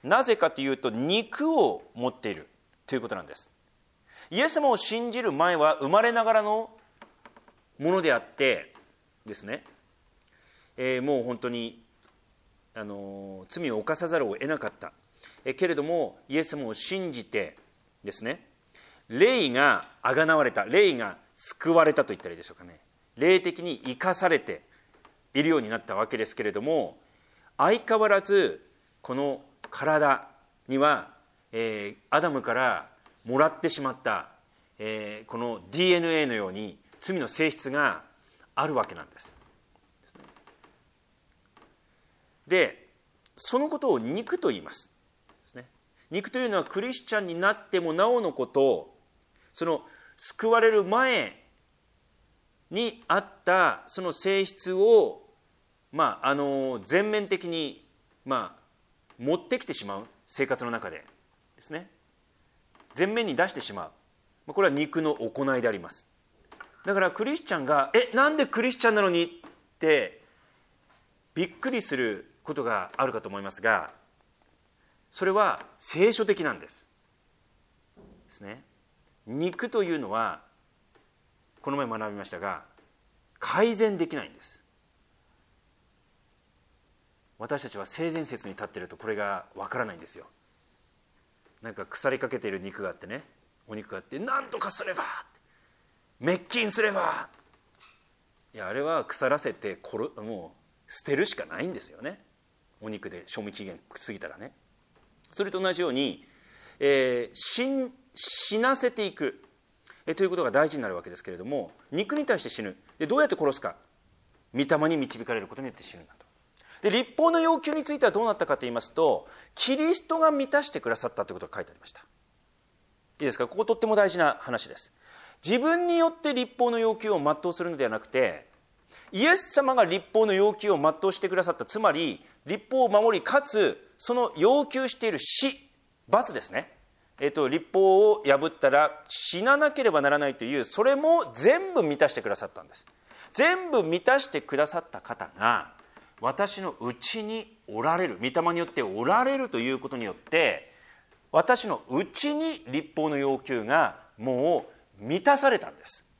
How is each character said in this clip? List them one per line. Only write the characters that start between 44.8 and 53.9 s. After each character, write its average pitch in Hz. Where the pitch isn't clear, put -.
で -
す -
ね。 123
肉 190
と 254
い 254
う 233
の 196
は 160
ク 190
リ 247
ス -
チ 220
ャ 208
ン 190
に 170
な 190
っ -
て 185
も 165
な 196
お 240
の 180
こ 127
と、 127
そ -
の 160
救 -
わ 233
れ 226
る 214
前 208
に 220
あ 170
っ 202
た 175
そ -